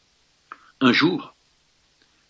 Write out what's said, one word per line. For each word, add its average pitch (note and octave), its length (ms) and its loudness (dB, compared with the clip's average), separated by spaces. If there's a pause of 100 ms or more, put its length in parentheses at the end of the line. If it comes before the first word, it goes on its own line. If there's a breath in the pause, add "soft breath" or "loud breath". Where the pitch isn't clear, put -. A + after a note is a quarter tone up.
(800 loud breath)
Un B2 120 4
jour, - 420 -2 (960)